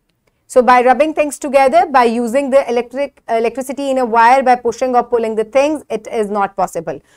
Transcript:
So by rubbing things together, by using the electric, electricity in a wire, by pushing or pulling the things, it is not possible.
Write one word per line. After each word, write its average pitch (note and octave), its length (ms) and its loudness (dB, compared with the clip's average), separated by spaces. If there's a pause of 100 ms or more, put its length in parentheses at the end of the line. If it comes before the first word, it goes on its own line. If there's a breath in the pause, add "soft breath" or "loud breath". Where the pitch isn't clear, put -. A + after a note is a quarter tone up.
(460)
So B3+ 160 2
by B3 200 4
rubbing B3+ 320 2
things D4 260 -4
together, C#4 460 2
by C4 180 2
using A#3+ 460 -2
the C4+ 100 4 (100)
electric, B3 580 -6
electricity A#3+ 600 -4
in C4 80 0
a B3+ 60 0
wire, A#3 400 4
by B3 100 4
pushing B3 400 -4
or A#3+ 80 4
pulling A3+ 320 -2
the G#3+ 80 -2
things, C#4 480 0
it G#3+ 160 -6
is G#3+ 240 -4
not G3 240 -4
possible. E3 460 -6 (160)